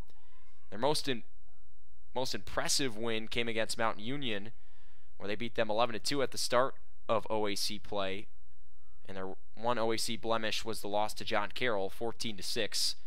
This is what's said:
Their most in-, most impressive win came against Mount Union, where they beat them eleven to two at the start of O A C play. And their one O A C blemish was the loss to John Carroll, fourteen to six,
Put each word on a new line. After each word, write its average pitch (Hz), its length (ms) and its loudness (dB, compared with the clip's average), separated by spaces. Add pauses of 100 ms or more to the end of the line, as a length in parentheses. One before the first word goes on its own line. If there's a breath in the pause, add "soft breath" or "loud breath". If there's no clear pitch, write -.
(680 soft breath)
Their 104 100 -2
most 143 300 2
in-, 117 140 0 (920)
most 127 200 0
impressive 127 640 0
win 110 300 0
came 117 220 0
against 110 280 0
Mount 113 220 0
Union, 113 520 0 (680 soft breath)
where 98 100 -2
they 104 80 0
beat 113 200 -2
them 110 140 0
eleven 117 240 2
to 104 60 0
two 139 220 0
at 123 100 0
the - 60 -2
start 127 380 2 (340)
of 110 200 2
O 107 180 0
A 101 80 0
C 104 240 0
play. 98 480 0 (800)
And 95 100 -2
their 95 100 0 (280)
one 117 220 0
O 113 140 2
A 113 60 2
C 113 180 0
blemish 110 480 0
was 110 160 0
the - 80 0
loss 104 280 2
to 110 100 -2
John 104 280 2
Carroll, 104 360 0
fourteen 113 480 0
to 95 60 -2
six, - 520 0 (120)